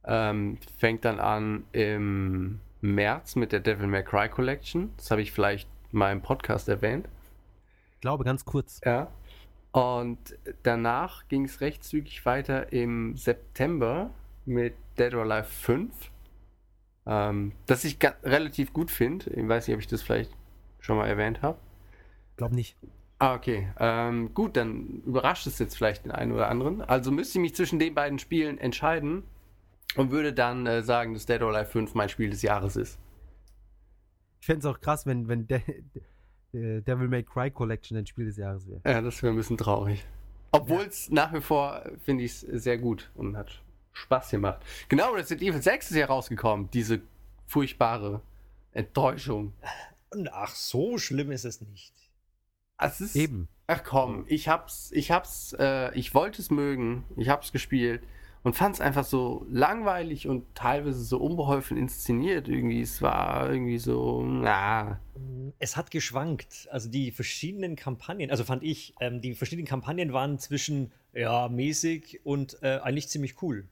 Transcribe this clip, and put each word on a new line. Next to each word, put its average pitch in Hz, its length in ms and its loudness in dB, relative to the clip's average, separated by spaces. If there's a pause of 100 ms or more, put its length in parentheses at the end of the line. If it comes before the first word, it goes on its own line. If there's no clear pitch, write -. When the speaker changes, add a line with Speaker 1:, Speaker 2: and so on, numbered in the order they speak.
Speaker 1:
Ähm, 107 520 0 (200)
fängt 113 280 2
dann 107 140 2
an 107 520 0
im 101 880 0 (220)
März 104 540 2
mit 117 180 2
der 101 80 2
Devil 104 260 2
May 98 160 2
Cry 104 260 4
Collection. 143 680 -2
Das - 140 -4
habe 107 100 4
ich 101 100 -2
vielleicht 101 380 0 (220)
mal 101 200 4
im 98 100 -2
Podcast - 460 -2
erwähnt. 107 400 0 (880)
Speaker 2:
Ich - 60 -20
glaube, 135 220 0
ganz 131 220 0
kurz. - 380 -2
Speaker 1:
Ja. 127 260 4 (600)
Und 123 460 2 (460)
danach 120 680 2
ging's 135 320 0
recht 147 220 -4
zügig - 420 -4
weiter 135 480 0
im 120 420 0
September 139 920 0 (360)
mit 120 300 0 (220)
Dead 123 160 4
or 117 100 2
Alive 107 240 2
fünf. - 640 -2 (960)
Ähm, 104 480 0 (120)
das 131 200 4
ich 143 140 -4
ga-, - 240 4
relativ 143 500 2
gut 165 180 -2
find. 151 360 0
Ich 113 200 -2
weiß 117 200 2
nicht, 113 80 2
ob 107 60 -4
ich - 60 -8
das 113 140 -4
vielleicht 113 300 0 (480)
schon 107 180 2
mal 107 100 2
erwähnt 104 340 0
hab. 156 180 0 (760)
Speaker 2:
Glaub 117 160 -2
nicht. 120 240 -2 (440)
Speaker 1:
Ah, 131 160 4
okay. 104 340 -2 (100)
Ähm, 117 540 2
gut, 202 240 2
dann 113 480 -2
überrascht 135 420 2
es - 120 -6
jetzt - 180 -2
vielleicht 107 260 2
den 123 80 -8
einen 117 220 -2
oder 110 160 2
anderen. 139 320 0
Also 127 300 2
müsste 170 260 0
ich 180 40 4
mich 160 140 0
zwischen 170 240 2
den 156 160 2
beiden 143 240 0
Spielen 156 380 0
entscheiden 156 680 0 (720)
und 135 160 2
würde 147 220 0
dann, 123 320 2
äh, 117 180 2
sagen, 117 300 2
dass 107 120 -8
Dead 117 160 2
or 110 120 2
Alive 107 160 0
fünf 110 240 -2
mein 104 160 2
Spiel 110 200 -2
des 101 120 -4
Jahres 101 340 2
ist. - 240 -4 (1400)
Speaker 2:
Ich - 60 -14
fänd's 156 180 2
auch 139 160 0
krass, 147 240 0
wenn, 123 220 0
wenn 117 200 -2
De-, 127 140 2 (920)
De-, 113 280 -2
Devil 127 260 0
May 123 160 2
Cry 127 280 -2
Collection 113 460 -4
ein 107 100 -2
Spiel 120 180 -6
des 104 120 -6
Jahres 98 300 -6
wäre. - 180 -14
Speaker 1:
Ja, 123 160 4
das 120 220 -4
wäre 120 100 4
ein 110 40 2
bisschen 113 200 0
traurig. 101 460 2 (480)
Obwohl's 165 560 2
Speaker 2:
Ja. 147 80 -2
Speaker 1:
nach 156 180 4
wie 156 80 0
vor, 143 420 2 (200)
find 135 180 2
ich's 120 200 -6
sehr 120 360 0
gut 117 380 -2
und 104 220 -6
hat - 240 -12 (320)
Spaß - 380 0
gemacht. 98 280 0 (300)
Genau, 208 240 4
Resident 175 340 -2
Evil 156 140 0
sechs 240 300 2
ist 165 60 4
ja 143 100 4
rausgekommen. 110 640 0
Diese 113 300 2 (440)
furchtbare 113 760 0 (520)
Enttäuschung. 113 800 0 (580)
Speaker 3:
Und 196 220 -6
ach, 101 220 -8
so 214 420 -2
schlimm 139 340 -2
ist 123 140 -6
es 117 160 -10
nicht. 104 320 -18 (840)
Speaker 1:
Es - 220 0
ist 107 140 -6
Speaker 2:
Eben. 139 320 0 (200)
Speaker 1:
Ach 170 160 0
komm, 131 440 0
ich 151 220 0
hab's, - 440 0
ich 147 180 0
hab's, - 460 0
äh, 135 400 2
ich - 160 -4
wollte 196 280 4
es - 100 -8
mögen, 131 540 2 (100)
ich 120 140 0
hab's - 220 2
gespielt 120 500 0 (400)
und 123 140 2
fand's 190 260 2
einfach 139 240 2
so 127 440 0
langweilig 170 800 0
und 131 280 -2
teilweise 135 460 0
so 120 180 0
unbeholfen 143 580 0
inszeniert 139 720 0
irgendwie. 120 320 2
Es 117 200 -4
war 131 480 2
irgendwie 123 280 0
so, 123 480 0
na. 107 720 2 (600)
Speaker 3:
Es - 180 -4
hat - 140 -6
geschwankt. 143 800 -4
Also 117 180 -6
die 127 220 -2
verschiedenen 175 640 -6
Kampagnen, 143 540 -6
also 123 120 0
fand 127 200 -2
ich, 156 360 -6
ähm, 123 220 -4
die 123 140 -6
verschiedenen 160 320 -6
Kampagnen 143 440 -4
waren 135 280 0
zwischen, 139 520 -4 (220)
ja, 120 340 0
mäßig 147 800 -2
und, 139 380 -4
äh, 135 180 2
eigentlich 139 260 -2
ziemlich 139 360 -6
cool. 110 280 -4